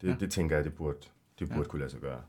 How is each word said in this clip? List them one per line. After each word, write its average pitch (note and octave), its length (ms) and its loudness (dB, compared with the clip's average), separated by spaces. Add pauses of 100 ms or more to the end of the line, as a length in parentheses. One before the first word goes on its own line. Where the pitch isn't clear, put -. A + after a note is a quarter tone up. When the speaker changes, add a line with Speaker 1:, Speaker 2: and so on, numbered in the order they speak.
Speaker 1:
det, F#2 60 2
Speaker 2:
Ja. F2 120 4
Speaker 1:
det G2 120 0
tænker D#2+ 240 4
jeg, D2 100 4
det D#2 80 -4
burde, D2 240 -2 (420)
det D#2+ 100 -2
Speaker 2:
Ja. D2+ 60 -4
Speaker 1:
burde D2 140 0
kunne D#2+ 100 -4
lade C2 120 -4
sig C2 80 -12
gøre. C2 300 -6